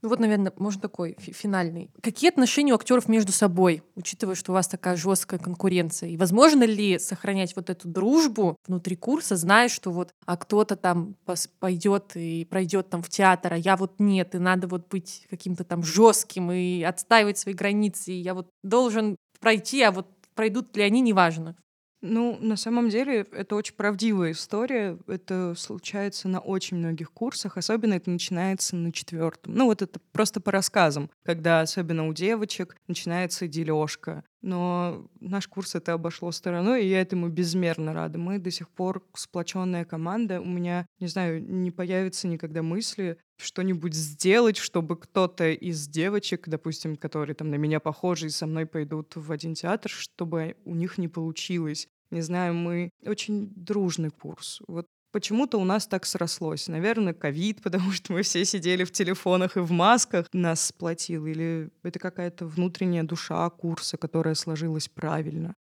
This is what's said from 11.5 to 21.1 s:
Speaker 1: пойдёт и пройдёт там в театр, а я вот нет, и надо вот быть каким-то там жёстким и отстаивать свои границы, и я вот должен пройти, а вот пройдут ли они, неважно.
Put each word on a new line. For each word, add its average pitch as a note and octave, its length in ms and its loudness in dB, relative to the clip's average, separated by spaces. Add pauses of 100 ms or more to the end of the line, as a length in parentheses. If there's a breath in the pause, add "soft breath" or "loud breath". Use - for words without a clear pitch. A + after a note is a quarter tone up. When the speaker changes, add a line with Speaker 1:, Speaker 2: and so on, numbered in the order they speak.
Speaker 1:
пойдёт G3 560 0
и E3 340 -4
пройдёт F#3 420 0
там E3+ 120 -4
в E3+ 60 -10
театр, F#3 460 4
а - 20 0
я F3+ 200 4
вот F#3 220 -4
нет, F#3+ 380 4
и - 20 -2
надо F#3 300 2
вот F3+ 200 -6
быть - 420 -8
каким-то F3+ 340 -6
там F3 180 -4
жёстким F#3 720 6
и F3+ 300 0
отстаивать G#3 560 4
свои G3 160 -4
границы, G3+ 580 0
и F3+ 80 -6
я F3+ 140 -4
вот F3+ 140 -8 (140)
должен G#3+ 540 4 (240)
пройти, A3+ 420 4
а A3 80 8
вот F#3 160 -2 (300)
пройдут A3 400 -2
ли G#3 80 4
они, G#3 160 4
неважно. F3 560 4 (440)